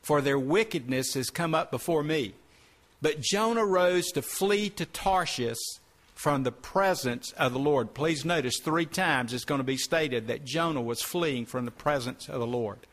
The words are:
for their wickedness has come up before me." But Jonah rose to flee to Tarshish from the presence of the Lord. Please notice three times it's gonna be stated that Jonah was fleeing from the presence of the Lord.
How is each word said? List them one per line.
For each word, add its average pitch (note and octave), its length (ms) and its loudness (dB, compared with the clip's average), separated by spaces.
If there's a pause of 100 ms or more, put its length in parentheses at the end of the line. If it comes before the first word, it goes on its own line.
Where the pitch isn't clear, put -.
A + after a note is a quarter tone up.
for D3 200 2
their C#3 160 2
wickedness C3+ 760 0
has C3 160 -2
come E3 260 -2
up - 160 0
before D3 320 0
me." D3+ 300 -2 (680)
But D3 200 0
Jonah A3 440 2
rose F3+ 460 4
to C#3+ 100 -2
flee G3+ 500 0
to F3 140 -4
Tarshish D#3+ 920 -2 (340)
from C#3+ 300 2
the B2 80 0
presence F3 800 0
of B2+ 220 0
the C3 60 -2
Lord. C#3 340 2
Please D3 320 -2
notice D3+ 340 0
three E3 260 0
times C#3 480 0
it's A#2+ 120 -6
gonna C#3 180 0
be C3 140 0
stated B2+ 500 0
that A#2+ 180 -4
Jonah D3+ 360 0
was A#2 200 -4
fleeing D3 440 -2
from B2+ 180 -4
the A#2+ 80 -6
presence B2+ 560 -2
of B2+ 140 -4
the A#2 60 -2
Lord. A#2 320 -4 (120)